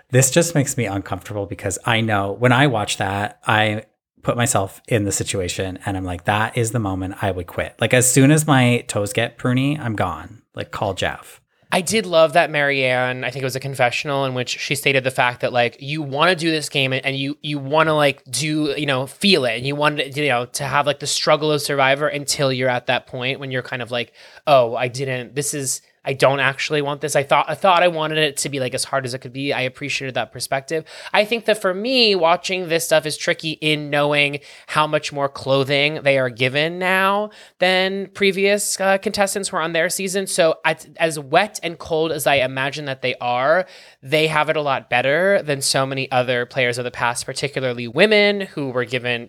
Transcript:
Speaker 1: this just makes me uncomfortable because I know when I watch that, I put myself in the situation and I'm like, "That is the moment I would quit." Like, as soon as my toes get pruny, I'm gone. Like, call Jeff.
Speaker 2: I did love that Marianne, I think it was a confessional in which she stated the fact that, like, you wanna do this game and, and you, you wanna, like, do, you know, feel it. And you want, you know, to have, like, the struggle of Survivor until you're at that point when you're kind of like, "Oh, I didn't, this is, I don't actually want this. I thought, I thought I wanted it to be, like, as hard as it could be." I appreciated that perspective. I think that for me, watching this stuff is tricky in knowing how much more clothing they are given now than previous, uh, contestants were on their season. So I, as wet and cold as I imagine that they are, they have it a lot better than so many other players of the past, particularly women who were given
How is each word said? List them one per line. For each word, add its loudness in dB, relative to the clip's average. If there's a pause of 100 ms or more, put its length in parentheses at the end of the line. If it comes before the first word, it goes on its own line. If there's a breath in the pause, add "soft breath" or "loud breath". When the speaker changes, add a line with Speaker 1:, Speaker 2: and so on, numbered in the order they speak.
(120)
Speaker 1:
this 4
just 2
makes 0
me 0
uncomfortable -6
because -6
I 2
know 0
when 2
I 6
watch -2
that, -4
I 2 (360)
put -2
myself 0
in 2
the -2
situation -4
and -2
I'm -6
like, -8
"That 0
is 0
the -2
moment -4
I 0
would -6
quit." -8
Like, 4
as 4
soon 6
as 4
my 4
toes -4
get -2
pruny, 0
I'm -4
gone. -6 (100)
Like, -10
call -4
Jeff. -8 (300)
Speaker 2:
I 2
did -2
love 4
that 4
Marianne, 0
I -4
think -8
it -4
was -4
a -4
confessional 0
in -2
which -4
she -2
stated 2
the 0
fact 0
that, -2
like, 0
you -6
wanna 2
do -2
this -4
game 0
and, -2
and -2
you, -4
you -6
wanna, 2
like, 2
do, -2
you -4
know, -2
feel 2
it. 0
And -6
you -2
want, -2
you 0
know, 2
to -8
have, 0
like, 0
the -8
struggle 0
of 0
Survivor 2
until -2
you're 0
at -2
that -2
point -4
when -8
you're -4
kind -8
of -8
like, -4 (340 loud breath)
"Oh, 6
I -2
didn't, -6
this -4
is, -6 (260 soft breath)
I -2
don't 4
actually 0
want -4
this. -4
I 4
thought, 2
I -2
thought 4
I 4
wanted -2
it 0
to -4
be, -4
like, -4
as -4
hard -4
as -6
it -10
could -16
be." -4
I 0
appreciated -6
that -4
perspective. -4 (280 loud breath)
I 4
think -4
that 2
for 0
me, 2
watching 0
this 0
stuff 2
is -6
tricky -4
in -2
knowing 2 (280 loud breath)
how 2
much -2
more -2
clothing 0
they 4
are 0
given 0
now 2 (260 loud breath)
than 2
previous, 0
uh, 2
contestants -2
were -2
on -2
their 0
season. -4
So 2
I, 2 (220)
as 0
wet 0
and -8
cold -2
as -2
I 6
imagine -2
that -8
they -2
are, 0 (380 loud breath)
they 2
have 2
it 0
a 0
lot -2
better 2
than -4
so 0
many -6
other 0
players 0
of -6
the -6
past, -2
particularly -6
women 4
who -6
were -2
given -4